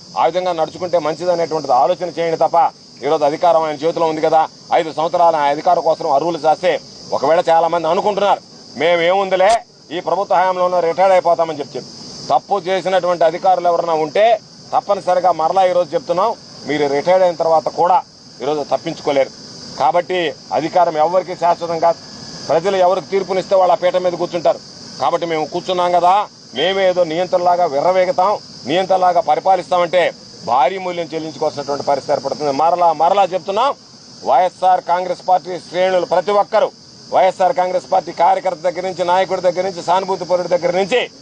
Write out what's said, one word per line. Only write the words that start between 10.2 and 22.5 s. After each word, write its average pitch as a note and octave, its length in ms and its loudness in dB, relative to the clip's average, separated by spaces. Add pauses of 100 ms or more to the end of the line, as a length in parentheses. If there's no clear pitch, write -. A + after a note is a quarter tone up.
హయాంలో F3+ 300 2
ఉన్న F3+ 140 0
రిటైర్డ్ E3+ 340 2
అయిపోతామని" E3 460 2
చెప్పి C3+ 180 -10
చెప్పి. - 120 -12 (400)
తప్పు D#3 300 0
చేసినటువంటి F3+ 640 -2
అధికారులు F3 440 2
ఎవరైనా E3+ 260 0
ఉంటే E3 460 2 (360)
తప్పనిసరిగా F3+ 560 0
మరలా E3 340 0
ఈరోజు F3 280 0
చెప్తున్నాం, F3 420 -2 (320)
మీరు D3 200 0
రిటైర్డ్ E3+ 360 2
అయిన F3 120 2
తర్వాత D#3+ 320 0
కూడా E3 340 2 (400)
ఈరోజు C#3+ 240 -2 (100)
తప్పించుకోలేరు. C#3 540 -2 (500)
కాబట్టి E3+ 540 0 (200)
అధికారం D#3+ 440 0
ఎవరికి E3+ 380 0
శాశ్వతం E3+ 440 -2
కాదు. E3 180 2 (520)
ప్రజలు E3+ 280 2